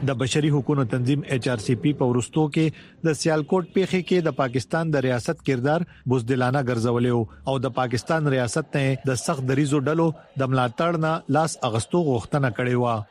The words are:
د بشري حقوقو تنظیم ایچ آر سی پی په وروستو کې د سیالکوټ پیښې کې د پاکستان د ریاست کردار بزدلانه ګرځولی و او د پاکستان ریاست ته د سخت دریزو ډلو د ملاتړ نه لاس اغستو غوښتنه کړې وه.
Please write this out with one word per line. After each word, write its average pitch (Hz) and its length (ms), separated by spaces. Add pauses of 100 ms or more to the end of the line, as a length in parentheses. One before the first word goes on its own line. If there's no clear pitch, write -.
د 139 120
بشري 147 320
حقوقو 143 320
تنظیم 127 360 (140)
ایچ 120 140
آر 123 160
سی 131 180
پی 147 160
په 139 100
وروستو 120 340 (120)
کې - 520
د 160 140
سیالکوټ 160 560
پیښې 185 320
کې 180 180
د 147 140
پاکستان 139 540
د 135 100
ریاست 127 420
کردار 143 380 (280)
بزدلانه 127 500
ګرځولی 120 520
و 120 80 (300)
او - 20 (120)
د 127 120
پاکستان 131 560
ریاست 127 400
ته 135 240 (120)
د 127 120
سخت 135 300
دریزو 143 340
ډلو 165 240
د 135 420
ملاتړ 147 520
نه 156 80 (240)
لاس 160 200 (120)
اغستو 117 400
غوښتنه 135 420
کړې 123 320
وه. 120 120 (160)